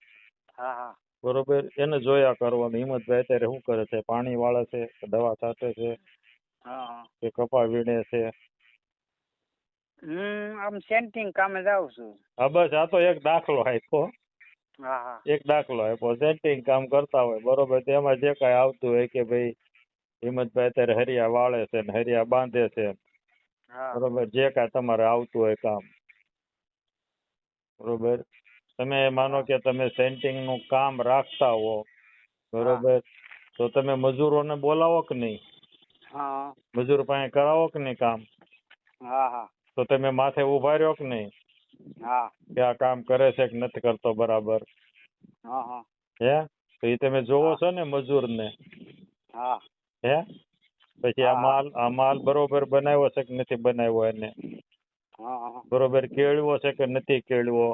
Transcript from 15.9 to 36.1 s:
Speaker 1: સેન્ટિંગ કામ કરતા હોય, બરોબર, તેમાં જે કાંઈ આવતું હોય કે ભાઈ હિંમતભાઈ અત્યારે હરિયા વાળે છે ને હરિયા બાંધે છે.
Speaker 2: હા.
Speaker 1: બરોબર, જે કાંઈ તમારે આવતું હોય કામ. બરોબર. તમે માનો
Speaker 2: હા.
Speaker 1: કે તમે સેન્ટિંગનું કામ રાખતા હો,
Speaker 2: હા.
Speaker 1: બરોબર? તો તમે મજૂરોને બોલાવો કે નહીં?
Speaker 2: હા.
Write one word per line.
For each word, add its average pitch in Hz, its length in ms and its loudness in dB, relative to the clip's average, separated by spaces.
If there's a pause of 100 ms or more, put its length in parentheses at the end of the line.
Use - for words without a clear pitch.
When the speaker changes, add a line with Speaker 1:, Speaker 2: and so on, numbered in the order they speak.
Speaker 1:
સેન્ટિંગ 147 480 0
કામ 135 240 2
કરતા 139 340 2
હોય, 117 180 0
બરોબર, 131 440 2
તેમાં 139 360 2
જે 143 160 2
કાંઈ 123 200 4
આવતું 131 340 2
હોય 120 180 2
કે 123 160 -2
ભાઈ 120 280 0 (720)
હિંમતભાઈ 123 460 0
અત્યારે 120 240 2
હરિયા 120 380 0
વાળે 120 360 2
છે 113 140 -2
ને 104 120 -6
હરિયા 117 320 0
બાંધે 123 440 2
છે. 110 160 -4 (840)
Speaker 2:
હા. 127 220 -10
Speaker 1:
બરોબર, 120 340 -2
જે 131 240 2
કાંઈ 120 180 0
તમારે 117 340 0
આવતું 117 380 0
હોય 107 140 2
કામ. 104 280 -4 (2000)
બરોબર. 117 400 -2 (600)
તમે 135 300 0
માનો 131 280 0
Speaker 2:
હા. 135 60 -2
Speaker 1:
કે 131 160 0
તમે 131 300 0
સેન્ટિંગનું 131 800 -2
કામ 135 340 0
રાખતા 127 520 2
હો, 110 220 -2 (800)
Speaker 2:
હા. 120 260 0
Speaker 1:
બરોબર? 127 200 4 (520)
તો 120 180 -2
તમે 135 260 0
મજૂરોને 147 600 2
બોલાવો 160 480 2
કે 147 120 -6
નહીં? 113 260 -6 (640)
Speaker 2:
હા. 139 500 -10 (180)